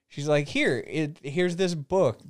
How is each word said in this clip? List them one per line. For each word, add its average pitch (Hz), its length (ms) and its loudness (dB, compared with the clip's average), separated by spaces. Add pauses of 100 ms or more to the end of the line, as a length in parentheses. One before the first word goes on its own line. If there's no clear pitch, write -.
she's 143 200 -10
like, 147 200 2
"Here, 214 380 0
it, 156 360 -4
here's 170 340 -2
this 180 200 0
book 156 420 2 (120)